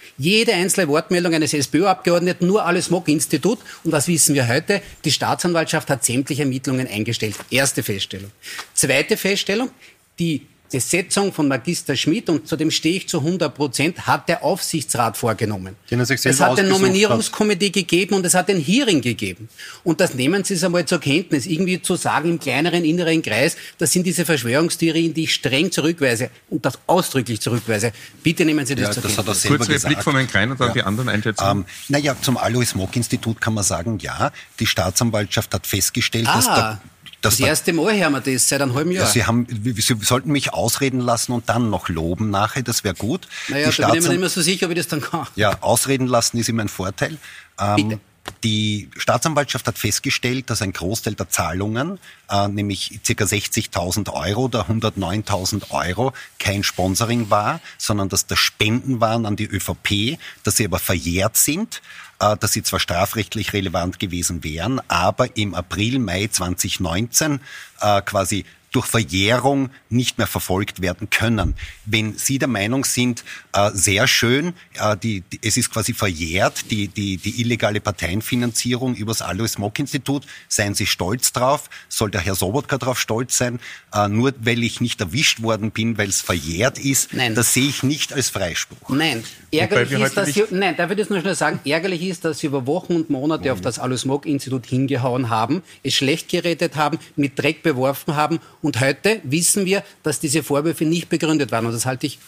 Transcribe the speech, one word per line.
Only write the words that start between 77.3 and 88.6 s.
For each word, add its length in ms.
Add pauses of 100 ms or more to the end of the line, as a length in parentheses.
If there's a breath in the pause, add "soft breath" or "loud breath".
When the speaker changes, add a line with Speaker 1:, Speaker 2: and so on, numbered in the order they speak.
Speaker 3:
illegale 400
Parteienfinanzierung 1160
übers 260
Alois-Mock-Institut, 1040 (220 loud breath)
seien 260
Sie 120
stolz 460
drauf, 380 (180 loud breath)
soll 220
der 120
Herr 120
Sobotka 440
drauf 200
stolz 400
sein, 220 (320 loud breath)
äh, 160
nur 320
weil 240
ich 160
nicht 200
erwischt 420
worden 280
bin, 260
weil's 240
verjährt 600
ist, 320
Speaker 1:
Nein. 240
Speaker 3:
das 180
sehe 140
ich 160
nicht 280
als 180
Freispruch. 580